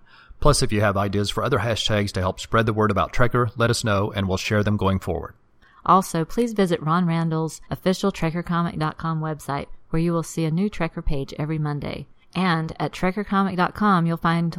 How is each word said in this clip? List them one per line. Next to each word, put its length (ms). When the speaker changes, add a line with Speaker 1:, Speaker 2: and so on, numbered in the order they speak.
Speaker 1:
Plus, 240
if 80
you 120
have 160
ideas 320
for 120
other 180
hashtags 520
to 80
help 180
spread 280
the 80
word 160
about 240
Trekker, 420
let 140
us 140
know 280
and 160
we'll 80
share 260
them 140
going 220
forward. 340
Speaker 2:
Also, 400
please 280
visit 280
Ron 260
Randall's 600
official 440
trekkercomic 680
dot 200
com 220
website, 460
where 100
you 120
will 100
see 220
a 80
new 180
Trekker 340
page 360
every 180
Monday. 480
And 420
at 140
trekkercomic 640
dot 180
com, 320
you'll 100
find 420